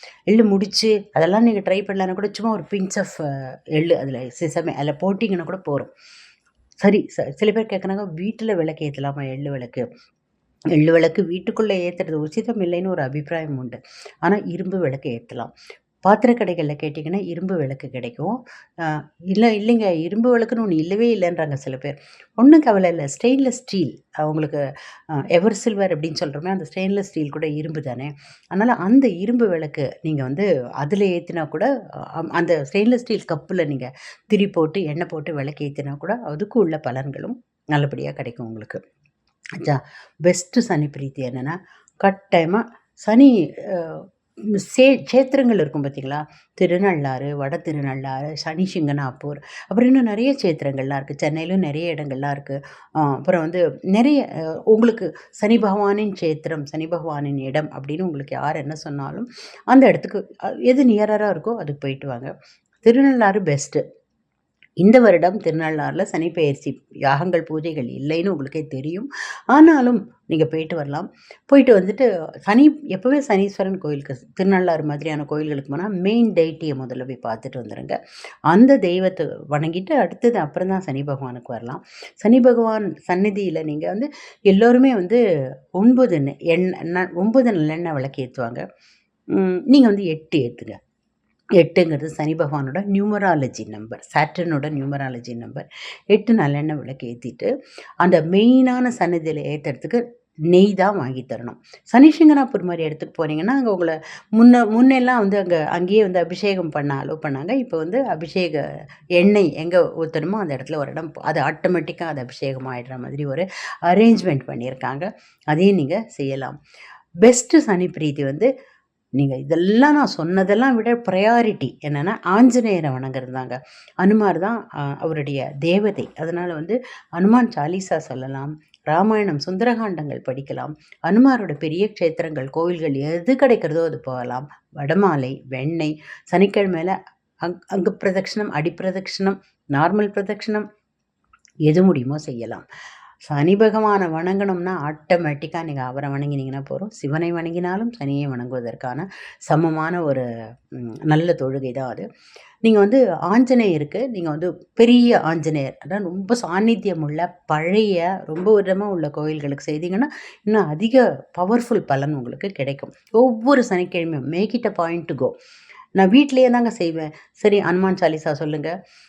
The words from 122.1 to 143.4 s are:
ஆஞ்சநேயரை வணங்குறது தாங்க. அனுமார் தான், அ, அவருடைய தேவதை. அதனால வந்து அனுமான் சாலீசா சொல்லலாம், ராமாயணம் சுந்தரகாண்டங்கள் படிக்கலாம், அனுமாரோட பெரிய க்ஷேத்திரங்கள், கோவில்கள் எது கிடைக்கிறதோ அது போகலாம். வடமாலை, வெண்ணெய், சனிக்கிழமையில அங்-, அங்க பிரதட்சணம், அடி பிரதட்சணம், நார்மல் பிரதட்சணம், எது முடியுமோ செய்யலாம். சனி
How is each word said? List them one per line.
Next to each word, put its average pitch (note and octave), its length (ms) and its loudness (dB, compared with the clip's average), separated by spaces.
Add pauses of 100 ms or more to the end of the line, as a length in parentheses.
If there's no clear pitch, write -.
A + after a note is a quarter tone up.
ஆஞ்சநேயரை A3 640 4
வணங்குறது B2+ 420 -6
தாங்க. B2+ 300 -8 (340)
அனுமார் G3 440 4
தான், G#3+ 360 -4
அ, D3 40 -10
அவருடைய C#3+ 800 -6
தேவதை. F#3+ 560 0
அதனால E3+ 380 -6
வந்து F#3 300 -4 (260)
அனுமான் A3 460 4
சாலீசா F3 420 -4
சொல்லலாம், C3+ 640 -10 (200)
ராமாயணம் G3 640 0
சுந்தரகாண்டங்கள் F#3 840 -4
படிக்கலாம், C3+ 440 -8 (340)
அனுமாரோட A3 500 4
பெரிய E3+ 320 -2 (120)
க்ஷேத்திரங்கள், D#3+ 480 -4
கோவில்கள் D#3+ 440 -2
எது E3 420 -2
கிடைக்கிறதோ E3+ 500 2
அது D3 140 -6
போகலாம். B2+ 500 -8 (260)
வடமாலை, C#3+ 720 0
வெண்ணெய், D3+ 520 -6 (320)
சனிக்கிழமையில F#3+ 640 2 (440)
அங்-, F3 260 -8
அங்க F#3+ 380 -2
பிரதட்சணம், F#3+ 440 -4
அடி D#3 320 -4
பிரதட்சணம், F#3+ 580 -4 (300)
நார்மல் F#3 420 0
பிரதட்சணம், G#3 560 -6 (880)
எது D#3 280 4
முடியுமோ C#3+ 340 2
செய்யலாம். A#2 480 -12 (520)
சனி D3+ 380 2